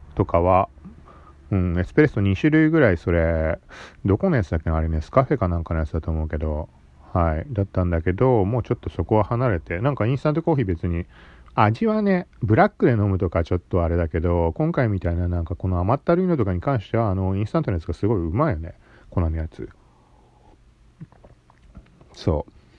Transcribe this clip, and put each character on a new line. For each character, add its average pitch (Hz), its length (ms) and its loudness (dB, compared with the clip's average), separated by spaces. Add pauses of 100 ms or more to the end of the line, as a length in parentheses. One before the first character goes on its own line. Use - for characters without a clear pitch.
(160)
と 101 80 2
か 87 160 2
は、 92 280 4 (840)
う 101 40 2
ん、 90 220 0
エ 92 60 0
ス - 100 -10
プ 147 60 4
レ 151 80 6
ッ - 20 0
ソ 113 100 -4
二 98 160 2
種 156 140 0
類 156 200 4
ぐ 160 100 2
ら 117 100 6
い、 87 60 2
そ - 160 -2
れ、 82 480 0 (440)
ど 101 140 2
こ 196 120 0
の 156 60 2
や 110 60 2
つ - 80 -6
だ 85 80 0
っ - 20 0
け 82 100 -4
な、 80 60 0
あ 80 40 0
れ、 80 80 -2
ネ 80 120 0
ス - 120 -12
カ 135 100 4
フ 139 120 0
ェ - 20 -2
か 95 100 -2
な 87 120 0
ん 82 60 -6
か 85 100 -6
の 80 60 0
や 78 60 -2
つ - 60 -10
だ 82 80 -2
と 85 100 -6
思 80 140 -2
う 78 40 -6
け 78 100 -6
ど、 76 300 -4 (440)
は 82 240 0
い、 80 140 -6
だ 101 120 -2
っ 98 40 0
た 92 180 -2
ん 90 40 0
だ 82 140 0
け 92 100 0
ど、 117 320 2
も 113 140 -2
う 107 40 -4
ち - 100 -6
ょ - 20 0
っ - 40 -10
と - 120 -10
そ - 140 -6
こ 107 120 2
は 104 80 4
離 120 240 -2
れ 90 120 0
て、 85 180 -8
な 127 120 0
ん 139 40 -4
か 107 120 -2
イ 127 60 0
ン 139 60 -2
ス - 60 -12
タ 151 80 2
ン - 20 -2
ト 160 80 -2
コ 165 100 0
ー 147 40 2
ヒ 135 60 0
ー - 40 0
別 90 200 -4
に、 85 200 -2 (480)
味 113 320 2
は 214 160 0
ね、 190 240 0 (160)
ブ 107 140 4
ラ 180 100 6
ッ - 40 2
ク - 160 -4
で 131 60 6
飲 104 120 2
む 98 120 2
と 90 140 0
か 85 120 0
ち 82 100 -2
ょ 90 40 0
っ 87 40 -2
と 87 220 0
あ 82 60 2
れ 85 80 2
だ 85 120 0
け 82 120 -2
ど、 85 320 0
今 156 200 -2
回 135 160 0
み 98 120 -2
た 87 120 -2
い 85 40 -2
な 87 120 -2
な 87 120 -2
ん 87 40 -4
か 98 120 -6
こ 92 120 -6
の 90 100 0
甘 95 160 0
っ 143 80 -4
た 170 120 2
る 185 100 0
い - 20 0
の 170 100 0
と 120 80 0
か 95 80 -2
に 87 80 -2
関 131 200 -2
し - 100 -16
て 113 80 0
は、 113 120 0
あ 92 40 0
の、 95 220 -2
イ 98 40 -2
ン 107 60 -2
ス - 60 -12
タ 165 80 0
ン - 20 -4
ト - 80 -4
の 92 60 -2
や 82 40 -2
つ - 40 -16
が - 100 -6
す - 120 -4
ご 113 100 2
い - 20 0
う 82 120 -2
ま 135 200 0
い 95 40 -2
よ 78 40 -6
ね。 80 160 -12 (340)
粉 - 120 -2
の 80 140 0
や 80 140 -6
つ。 - 220 -14 (2500)
そ - 320 -2 (340)